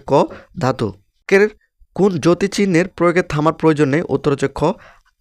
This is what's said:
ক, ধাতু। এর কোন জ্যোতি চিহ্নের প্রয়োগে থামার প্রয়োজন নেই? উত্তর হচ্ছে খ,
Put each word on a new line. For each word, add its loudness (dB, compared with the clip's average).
ক, 2
ধাতু। -2
এর 4
কোন 0
জ্যোতি 0
চিহ্নের 0
প্রয়োগে 0
থামার 0
প্রয়োজন 2
নেই? 0
উত্তর -2
হচ্ছে -2
খ, -2